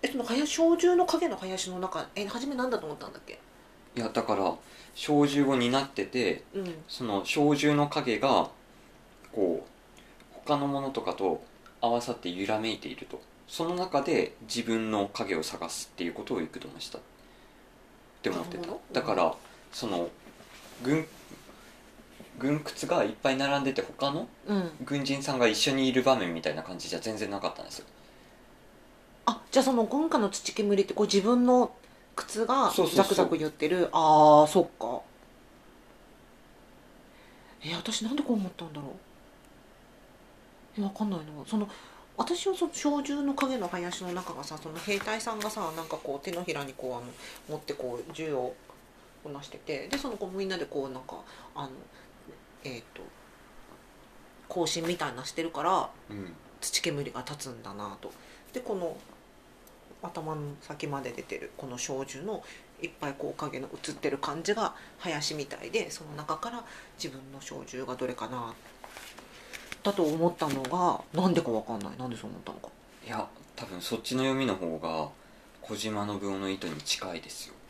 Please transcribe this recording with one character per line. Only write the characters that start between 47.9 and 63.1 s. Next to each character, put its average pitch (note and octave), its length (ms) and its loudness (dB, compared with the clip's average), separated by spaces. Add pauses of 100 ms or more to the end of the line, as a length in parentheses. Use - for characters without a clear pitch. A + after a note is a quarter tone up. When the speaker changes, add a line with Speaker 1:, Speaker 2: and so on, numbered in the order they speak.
Speaker 1:
う D#3+ 40 -12
銃 D#3 220 -4
を B2+ 200 -2 (680)
こ D3+ 80 -12
な C#3+ 120 -10
し - 60 -16
て - 100 -14
て、 D3 300 -6
で、 C#4 100 -2
そ C#4 100 -6
の、 A3 80 -6
こ F#3+ 160 -6
う、 F#3+ 40 -8
み G3 80 -2
ん F#3+ 40 -4
な F#3+ 80 -2
で D#3+ 80 -4
こ C#3 220 -6
う、 C3 40 -8
な B2+ 80 -10
ん C3 40 -14
か、 - 140 -14 (380)
あ C#3+ 100 -6
の、 C3 60 -10 (920)
え C#3+ 40 -8
ー A#2+ 120 -10 (140)
と、 - 80 -16 (1500)
行 E3+ 180 0
進 E3 200 -2
み F3 100 -2
た D3+ 120 -4
い A#2+ 60 -8
な C3 100 -12
し - 80 -10
て E3 100 -4
る E3 80 -4
か C#3+ 120 -6
ら、 E3+ 280 2 (200)
Speaker 2:
う G#2+ 40 -10
ん。 F#2 200 -10 (260)
Speaker 1:
土 - 220 -2
煙 C#3+ 280 -2
が B2+ 120 -8
立 D3 260 -10
つ - 20 -12
ん A#2 120 -14
だ G2 120 -12
な G2+ 260 -8
と。 - 120 -12 (400)
で、 B3+ 80 -6
こ A#3 140 -4
の F3 220 -4 (1080)
頭 D#3 320 -6
の D3+ 80 -6 (180)
先 D3 260 -10
ま C#3 140 -4
で B2 100 -6
出 - 120 -10
て - 160 -8
る - 180 -12
こ C#3+ 100 -10
の B2 120 -10
小 C3+ 260 -4
銃 C3+ 180 -12
の G#3 200 -6 (400)
い - 40 -8
っ - 40 -6 (100)
ぱ D3 100 -4